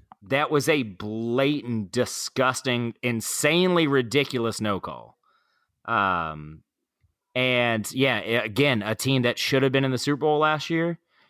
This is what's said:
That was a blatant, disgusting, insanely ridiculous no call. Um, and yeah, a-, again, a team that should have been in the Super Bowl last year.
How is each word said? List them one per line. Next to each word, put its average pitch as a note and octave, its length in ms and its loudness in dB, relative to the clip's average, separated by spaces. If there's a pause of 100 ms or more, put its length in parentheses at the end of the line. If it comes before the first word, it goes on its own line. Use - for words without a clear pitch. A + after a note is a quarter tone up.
(240)
That C#3 260 0
was C#3+ 180 2
a D3+ 140 4
blatant, A2+ 1080 -2
disgusting, B2 1080 -2
insanely E3 840 2
ridiculous B2+ 760 0
no G2+ 200 -2
call. A#1+ 380 -14 (680)
Um, D#2+ 760 -2 (720)
and B2 580 0
yeah, B2+ 280 2
a-, A2 240 -2
again, A2+ 380 0
a G#2+ 120 -2
team C3 280 0
that A#2+ 160 0
should C3+ 240 0
have C3+ 100 2
been C3+ 120 2
in C3+ 60 0
the B2+ 80 -2
Super C#3+ 220 -2
Bowl D3+ 200 2
last D3+ 300 0
year. E3+ 280 -2 (320)